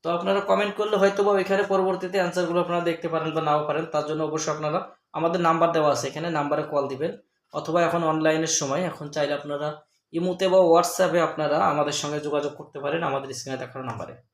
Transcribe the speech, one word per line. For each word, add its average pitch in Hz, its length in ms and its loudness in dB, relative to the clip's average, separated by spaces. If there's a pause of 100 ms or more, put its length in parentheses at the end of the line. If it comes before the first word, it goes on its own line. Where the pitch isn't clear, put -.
তো 165 80 -4
আপনারা 190 300 0
কমেন্ট 196 360 0
করলে 214 200 0
হয়তো 196 280 4
বা 202 160 4
এখানে 196 220 0
পরবর্তীতে 190 560 0
অ্যান্সারগুলো 175 420 0
আপনারা 175 200 0
দেখতে 170 280 -2
পারেন 160 260 -2
বা 160 60 2
নাও 151 260 2
পারেন। 151 200 -2
তার 151 200 -2
জন্য 156 160 -4
অবশ্যই 151 320 -2
আপনারা, 156 420 -4 (160)
আমাদের 170 280 0
নাম্বার 165 320 4
দেওয়া 156 200 2
আছে 131 160 -2
এখানে, 156 220 -6
নাম্বারে 147 320 -2
কল 139 260 -2
দিবেন, 135 280 -6 (360)
অথবা 160 300 0
এখন 170 220 0
অনলাইনের 156 420 2
সময়, 151 360 -2
এখন 151 280 -8
চাইলে 147 240 -2
আপনারা 147 480 -6 (300)
ইমোতে 180 360 0
বা 190 100 6
WhatsApp-এ 170 600 6
আপনারা 156 440 0
আমাদের 147 280 2
সঙ্গে 147 280 -4
যোগাযোগ 147 340 -2
করতে - 260 -16
পারেন 147 220 -4
আমাদের 135 320 -4
স্ক্রিনে 131 240 -8
দেখানো 127 260 -10
নাম্বারে। 104 300 -10 (200)